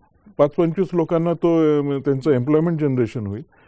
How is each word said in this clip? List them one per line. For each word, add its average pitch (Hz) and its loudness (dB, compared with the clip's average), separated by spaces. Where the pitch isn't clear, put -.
पाच 143 2
पंचवीस 170 -2
लोकांना 170 0
तो, 160 2
अ, 143 0
म-, 143 -2
त्यांचं 139 0
एम्प्लॉयमेंट 151 2
जनरेशन 127 -2
होईल. 104 -8